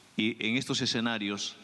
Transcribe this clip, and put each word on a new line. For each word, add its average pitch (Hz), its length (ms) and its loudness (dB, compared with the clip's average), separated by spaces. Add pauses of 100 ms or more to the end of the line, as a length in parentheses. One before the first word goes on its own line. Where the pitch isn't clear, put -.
(140)
y 110 220 2 (100)
en 117 120 2
estos 131 240 0
escenarios 110 800 0